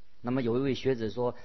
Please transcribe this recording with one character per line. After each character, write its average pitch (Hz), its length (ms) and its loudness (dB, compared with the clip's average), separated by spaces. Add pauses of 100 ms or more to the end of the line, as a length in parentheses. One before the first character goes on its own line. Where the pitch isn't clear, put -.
(220)
那 120 80 -2
么 131 100 2
有 117 180 2
一 139 40 2
位 139 120 2
学 131 200 2
者 113 160 -2
说， 120 240 -2 (100)